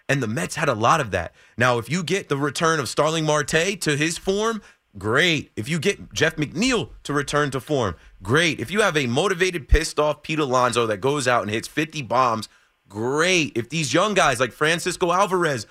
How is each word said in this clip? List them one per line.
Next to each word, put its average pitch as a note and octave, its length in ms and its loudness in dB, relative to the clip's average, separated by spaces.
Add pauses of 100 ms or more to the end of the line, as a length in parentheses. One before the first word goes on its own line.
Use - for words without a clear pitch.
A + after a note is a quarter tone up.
And C#3 140 0
the A2+ 40 -2
Mets D3+ 280 -6
had D#3 140 0
a B2+ 40 0
lot A#2+ 260 4
of A2+ 120 -4
that. F2+ 220 -4 (240)
Now, B2 200 4
if A2+ 120 -6
you F3 140 -2
get F3+ 260 -4
the C#3+ 80 -2
return D#3 420 0
of A#2 100 -4
Starling D#3 360 0
Marte D#3+ 560 0
to D3+ 140 0
his D#3+ 220 -2
form, G#3 440 -2 (360)
great. C#3 580 0
If A2+ 140 -8
you E3+ 80 -2
get C#3+ 360 -4
Jeff D3+ 240 0
McNeil F3+ 520 -2 (140)
to C#3+ 100 -6
return D3 380 -2
to C3+ 80 -4
form, A2+ 360 -2 (280)
great. C#3 360 2
If - 120 -6
you G#3 100 0
have F3 160 2
a C#3 80 0
motivated, F3 600 0
pissed D#3 320 2
off D3+ 240 0
Pete D#3 160 -4
Alonso B2 480 2
that G#2+ 100 0
goes C3+ 300 0
out A#2+ 160 2
and G#2 80 -4
hits G#2+ 160 -4
fifty D#3 340 -6
bombs, A#2 480 0 (400)
great. D3 680 0
If A2+ 140 -4
these D3+ 240 -2
young G3+ 200 2
guys D3+ 260 2
like B2+ 120 0
Francisco E3+ 600 0
Alvarez F3 600 0